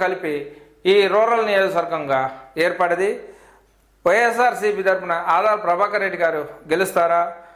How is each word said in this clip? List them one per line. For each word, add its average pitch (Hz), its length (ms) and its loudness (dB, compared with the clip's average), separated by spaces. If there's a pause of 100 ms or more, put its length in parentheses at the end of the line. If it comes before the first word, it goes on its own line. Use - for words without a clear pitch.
కలిపి 180 300 -2 (520)
ఈ 185 100 4 (180)
రూరల్ 226 360 2
నియోజకవర్గంగా 160 720 0 (360)
ఏర్పడింది. 175 520 0 (960)
వైఎస్ఆర్సీపీ 220 760 2
తరఫున 185 280 0 (240)
ఆదాల 208 300 2
ప్రభాకర్ 196 400 0
రెడ్డి 175 180 -6
గారు 160 180 0 (300)
గెలుస్తారా, 170 500 2 (340)